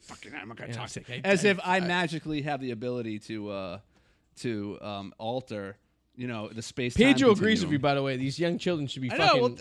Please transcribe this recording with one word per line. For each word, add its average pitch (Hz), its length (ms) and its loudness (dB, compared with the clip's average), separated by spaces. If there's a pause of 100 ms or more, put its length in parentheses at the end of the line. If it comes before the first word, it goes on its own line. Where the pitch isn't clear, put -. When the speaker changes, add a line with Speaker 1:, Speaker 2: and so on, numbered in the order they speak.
Speaker 1:
Fucking - 320 -20
Adam, 117 160 -12
I'm 113 60 -14
gonna - 140 -12
Speaker 2:
Yeah, 117 60 -8
Speaker 1:
talk 110 100 -6
Speaker 2:
it's - 100 -10
like, - 140 -14
I, 123 160 -8
Speaker 1:
As 190 200 4
Speaker 2:
I, - 20 6
Speaker 1:
if 185 160 2
I 180 120 2
Speaker 2:
I 190 40 2
Speaker 1:
magically 165 600 -2
have 143 180 -4
the 131 120 -4
ability 117 480 -4
to, 107 300 -8
uh, 95 280 -6 (640)
to, 104 420 -4
um, 98 340 -8
alter, 110 600 -6 (400)
you 123 100 -8
know, 110 220 -6
the 120 120 -12
space-time 123 540 2
Speaker 2:
Pedro 254 160 8
agrees 214 300 4
with 175 100 0
Speaker 1:
continuum. - 20 0
Speaker 2:
you, 147 60 2
by 143 160 2
the 139 80 0
way. 135 140 0
These 131 220 -2
young 170 200 2
children 160 300 -2
should 131 120 -10
be 127 120 -4
Speaker 1:
I 240 40 -2
know, 302 100 4
Speaker 2:
fucking 302 160 6
Speaker 1:
well, 240 180 2